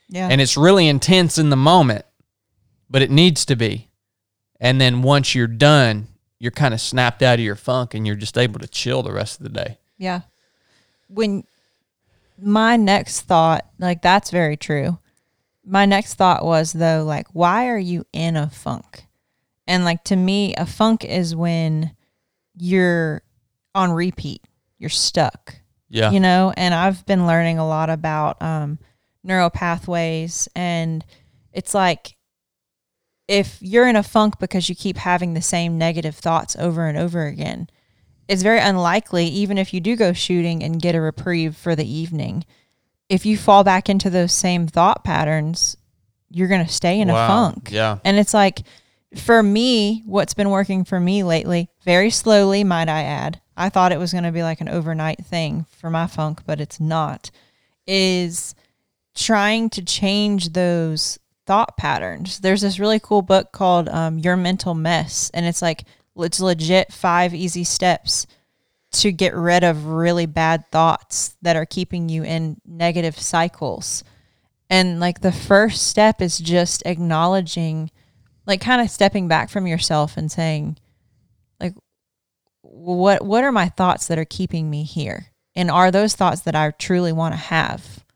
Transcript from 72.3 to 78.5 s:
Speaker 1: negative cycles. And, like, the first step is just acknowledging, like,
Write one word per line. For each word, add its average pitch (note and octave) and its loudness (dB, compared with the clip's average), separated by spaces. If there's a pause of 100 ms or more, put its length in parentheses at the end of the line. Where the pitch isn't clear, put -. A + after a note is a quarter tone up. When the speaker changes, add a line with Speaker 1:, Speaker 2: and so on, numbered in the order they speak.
Speaker 1:
negative E3 -2
cycles. - -4 (680)
And, F#3 2
like, F3 -2
the F#3 2
first G3+ 2
step G#3+ 2
is F3 -2
just F3 0
acknowledging, E3 -2 (560)
like, G3 -2